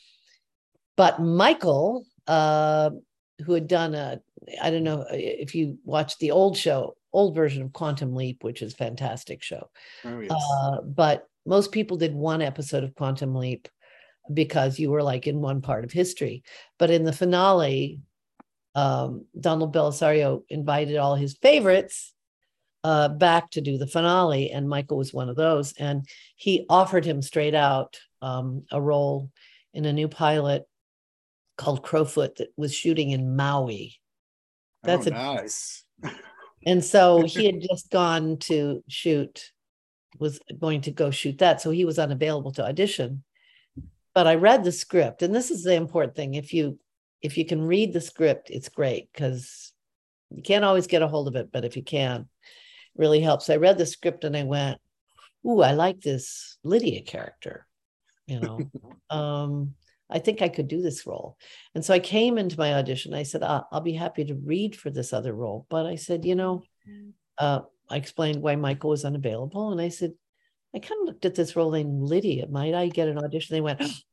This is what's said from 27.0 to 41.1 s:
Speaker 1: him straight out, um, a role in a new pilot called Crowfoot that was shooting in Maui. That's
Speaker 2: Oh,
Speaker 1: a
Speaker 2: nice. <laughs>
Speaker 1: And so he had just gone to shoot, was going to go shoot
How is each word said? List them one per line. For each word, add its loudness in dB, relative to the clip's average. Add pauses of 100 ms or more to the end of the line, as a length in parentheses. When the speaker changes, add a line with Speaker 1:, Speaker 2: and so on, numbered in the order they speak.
Speaker 1:
him -2
straight 0
out, 2 (240)
um, -6
a -2
role 0 (420)
in -4
a 0
new 0
pilot 0 (880)
called -2
Crowfoot 0
that -8
was -4
shooting 0
in 0
Maui. -2 (840)
That's 2
Speaker 2:
Oh, 0
Speaker 1:
a -2
Speaker 2:
nice. -8 (180)
<laughs> -10 (540)
Speaker 1:
And 4
so 8
he 0
had 0
just -6
gone 0
to -2
shoot, -4 (680)
was -4 (200)
going -2
to -6
go 0
shoot -4